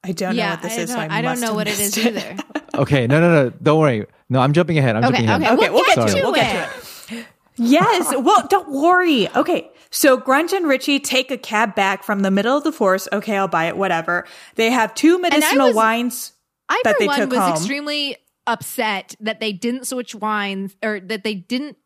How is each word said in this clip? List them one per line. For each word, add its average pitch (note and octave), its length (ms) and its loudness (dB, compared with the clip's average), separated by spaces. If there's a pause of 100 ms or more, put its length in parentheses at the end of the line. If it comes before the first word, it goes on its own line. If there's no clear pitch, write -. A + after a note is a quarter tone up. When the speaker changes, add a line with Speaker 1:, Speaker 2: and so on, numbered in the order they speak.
Speaker 1:
I F#3 100 -6
don't F#3 220 -4
Speaker 2:
Yeah, A3 120 -2
Speaker 1:
know G3 60 -2
what - 100 -8
this A3+ 160 -6
Speaker 2:
I - 40 -4
Speaker 1:
is, - 80 -6
so B3 60 -6
Speaker 2:
don't, D#3 160 -6
Speaker 1:
I G#3 60 -2
Speaker 2:
I A#3 40 -2
don't B3 100 -2
Speaker 1:
must B3 100 -4
Speaker 2:
know A#3 60 -4
Speaker 1:
have A3 80 -2
Speaker 2:
what - 120 -2
it G#3 100 -4
is G3+ 180 -4
Speaker 1:
missed - 20 -2
it. A3+ 80 0 (100)
Speaker 2:
either. F#3 200 -10 (380)
Speaker 3:
Okay, C3+ 320 2
no, C#3+ 140 4
no, E3 240 6
no, A#2+ 60 0 (120)
don't D#3 180 4
worry. A#2+ 260 2 (240)
No, B2+ 100 2
I'm C#3 140 4
jumping E3+ 240 2
ahead. A#2+ 180 2
I'm A2+ 80 2
Speaker 2:
Okay, A#3 200 2
Speaker 3:
jumping A2 40 2
ahead. C#4 140 2
Speaker 2:
okay, A3 100 2 (140)
Speaker 1:
Okay, E4 40 0
Speaker 2:
we'll F3 40 -4
Speaker 1:
we'll - 100 0
Speaker 2:
get G#4 120 4
Speaker 1:
get A3 140 2
Speaker 3:
Sorry. - 20 -
Speaker 1:
to F#3 40 0
it. F#3 40 0
Speaker 2:
to - 60 0
Speaker 1:
We'll - 80 0
Speaker 2:
it. - 20 2
Speaker 1:
get G3+ 360 -2 (360)
to A3 100 -12
it. A#3 80 -16 (300)
Yes. E4+ 600 2
Well, E4+ 320 4
don't F4+ 220 0
worry. D4+ 680 2
Okay. - 340 0 (200)
So C4+ 280 4
Grunge D4+ 360 0
and F4+ 120 -2
Richie C#4 340 0
take C4 300 -4
a C4 60 -4
cab G#3+ 380 -2
back G3 300 -2
from G3+ 160 -2
the G3 100 2
middle G#3 260 2
of D4 80 -2
the D#4 80 -2
forest. F#3+ 400 0
Okay, G#3 240 -4
I'll G3 120 -2
buy E3 180 0
it. E3 100 -4
Whatever. F3 500 -2 (280)
They A3+ 160 0
have A3+ 240 0
two E4 220 4
Speaker 2:
And F4+ 100 -2
I - 100 2
Speaker 1:
medicinal C#4+ 300 4
Speaker 2:
was, A#3 100 4
Speaker 1:
wines A3+ 560 0 (380)
Speaker 2:
I, G4+ 140 0
Speaker 1:
that D5+ 100 2
Speaker 2:
for C5 60 0
Speaker 1:
they - 80 2
Speaker 2:
one, C#4+ 100 0
Speaker 1:
took C#4 120 -2
Speaker 2:
was B3 80 0
Speaker 1:
home. F3+ 160 2
Speaker 2:
extremely C#4+ 640 -4 (300)
upset A3+ 720 -4
that G#3+ 200 -6
they A3 120 -4
didn't A#3+ 340 -6
switch B3 280 -8
wines, G3+ 680 -6
or G#3+ 180 -4
that G3 240 -10
they G#3+ 100 -4
didn't B3+ 520 -8